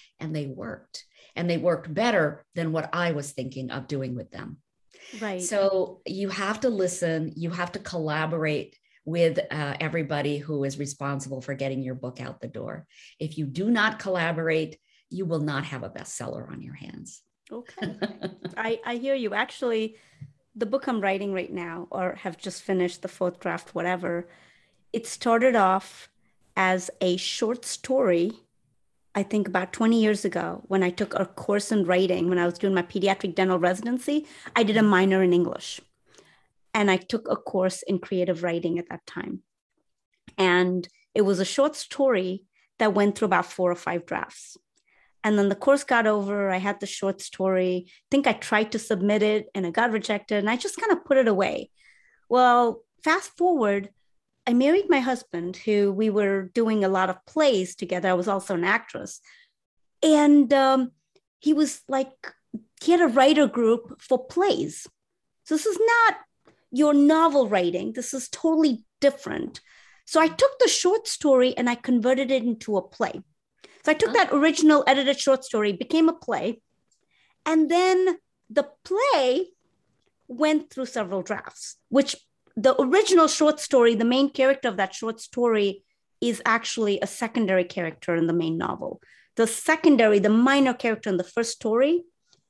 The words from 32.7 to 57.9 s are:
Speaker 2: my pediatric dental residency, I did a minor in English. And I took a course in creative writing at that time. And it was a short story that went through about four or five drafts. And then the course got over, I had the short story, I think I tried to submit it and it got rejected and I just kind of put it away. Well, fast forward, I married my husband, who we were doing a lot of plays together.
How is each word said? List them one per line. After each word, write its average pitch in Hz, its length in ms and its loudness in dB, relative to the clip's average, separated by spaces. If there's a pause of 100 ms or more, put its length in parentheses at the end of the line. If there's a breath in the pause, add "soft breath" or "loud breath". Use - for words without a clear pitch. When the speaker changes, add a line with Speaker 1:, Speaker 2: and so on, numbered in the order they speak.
Speaker 2:
my 175 80 0
pediatric 190 520 -2
dental 185 240 0
residency, 233 680 -2 (280 loud breath)
I 233 80 2
did 208 140 0
a 220 60 4
minor 190 400 4
in 180 100 4
English. - 480 -2 (920 soft breath)
And 208 180 2
I 185 60 4
took 214 320 -6
a - 80 -2
course 185 460 -4
in 190 160 -2
creative 175 440 -2
writing 170 360 -2
at 175 120 -10
that - 160 -14
time. - 360 -10 (960)
And 180 500 2 (260)
it 208 80 2
was 196 180 0
a 190 40 0
short 285 320 0
story 196 680 -2 (340)
that 214 160 2
went 202 220 2
through - 100 -2
about 175 200 0
four 180 240 -2
or 175 60 -4
five 175 300 -6
drafts. - 500 -10 (640)
And 214 160 2
then 202 100 4
the 196 60 0
course 277 300 2
got 233 220 2
over, 202 440 -2
I 185 80 -2
had 202 220 -4
the 202 60 -10
short 196 360 -6
story, 185 640 -2
I - 20 -20 (200 soft breath)
think 277 160 2
I 226 80 2
tried 220 380 -2
to 226 60 -4
submit 208 440 0
it 214 320 0
and 196 100 -4
it 170 80 -4
got 226 200 0
rejected 208 460 -4
and 202 120 -2
I 240 60 0
just 381 220 -8
kind 440 140 0
of 349 120 -2
put 269 120 2
it 254 120 4
away. 190 420 0 (580 soft breath)
Well, 240 540 4 (200)
fast 330 360 -2
forward, 214 500 0 (580)
I 247 60 0
married 320 380 4
my 285 100 4
husband, 190 560 -6
who 202 360 0
we 214 180 0
were 196 440 0
doing 220 300 2
a 190 60 2
lot 185 180 2
of - 160 -8
plays 247 500 0
together. 180 360 -2